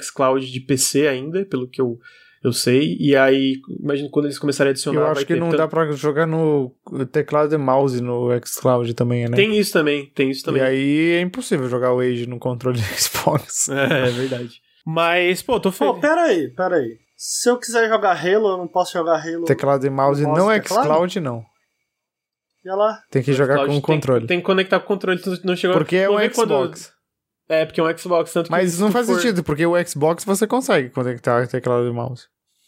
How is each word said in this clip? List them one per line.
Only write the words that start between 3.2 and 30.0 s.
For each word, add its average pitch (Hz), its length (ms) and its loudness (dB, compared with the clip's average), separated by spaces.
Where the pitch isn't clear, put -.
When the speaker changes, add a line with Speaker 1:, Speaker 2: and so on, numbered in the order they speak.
Speaker 1:
imagino 143 280 -2
quando 147 160 0
eles 143 120 -6
começarem 143 300 0
a 139 40 2
adicionar, 143 280 -2
Speaker 2:
Eu 147 60 2
acho 156 100 0
Speaker 1:
vai 139 80 0
Speaker 2:
que 170 100 -2
Speaker 1:
ter 165 60 0
Speaker 2:
não 170 100 0
Speaker 1:
tan- 156 60 2
Speaker 2:
dá 156 100 2
pra 160 240 0
jogar 147 360 0
no 156 460 0
teclado 151 420 0
e 156 60 0
mouse 135 420 2
no 123 280 -2
xCloud 120 480 0
também, 120 340 0
né? 117 80 0
Speaker 1:
Tem 208 220 4
isso 208 140 0
também, 147 420 0
tem 135 160 0
isso 135 140 -8
também. 135 180 0
Speaker 2:
E - 20 2
aí 139 520 2
é 175 40 2
impossível 180 480 -2
jogar 123 240 0
o 127 80 2
Age 123 280 -2
no 123 100 -10
controle 127 400 -2
do 110 80 0
<laughs> - 100 -6
Xbox. - 720 -2
Speaker 1:
É, 139 140 0
é - 20 2
verdade. 123 500 -6
Mas, 170 560 0
pô, 240 160 -2
tô 190 140 0
Speaker 3:
Pô, - 40 -12
Speaker 1:
feliz. 196 240 0
Speaker 3:
pera 320 220 2
aí, 180 260 0
pera 180 280 -2
aí. 117 220 -2
Se - 340 -2
eu 247 80 2
quiser 226 300 0
jogar 208 280 2
Halo, 190 360 2
eu 185 60 -2
não 180 100 -8
posso 180 240 -2
jogar 165 280 0
Halo 165 240 -6
Speaker 2:
Teclado 139 400 2
e 139 60 0
mouse 139 320 0
Speaker 3:
no 147 60 0
mouse 156 160 2
Speaker 2:
no 214 80 2
Speaker 3:
e 208 80 2
teclado? 214 240 0
Speaker 2:
xCloud, 180 360 0
não. 120 240 -6
Speaker 3:
E 185 60 -14
lá? 214 300 0
Speaker 2:
Tem 135 120 2
que 127 80 0
Speaker 1:
No 135 60 4
Speaker 2:
jogar 135 180 4
Speaker 1:
xCloud 143 180 2
Speaker 2:
com 147 60 2
o 139 40 0
Speaker 1:
tem, 156 140 2
Speaker 2:
controle. 123 300 0
Speaker 1:
tem 175 120 0
que 175 80 -6
conectar 190 340 2
com - 40 -14
o - 40 -14
controle, 185 320 -2
tu 196 100 -6
não 180 120 0
chegou 180 200 0
Speaker 2:
Porque 160 200 -2
é 185 100 2
Speaker 1:
não 202 80 2
Speaker 2:
um 208 40 0
Speaker 1:
vê 214 120 0
quando 233 200 0
Speaker 2:
Xbox. 131 420 -4
Speaker 1:
É, 160 160 2
porque 156 160 -4
é 165 40 2
um 160 140 -2
Xbox, 165 340 -2
tanto 170 140 0
que 165 40 -14
Speaker 2:
Mas 175 220 2
Speaker 1:
se 170 80 -4
Speaker 2:
não 208 80 2
Speaker 1:
tu 202 40 2
Speaker 2:
faz 240 140 0
Speaker 1:
for 240 80 2
Speaker 2:
sentido, 220 280 0
porque 151 220 -2
o 170 80 2
Xbox 160 380 0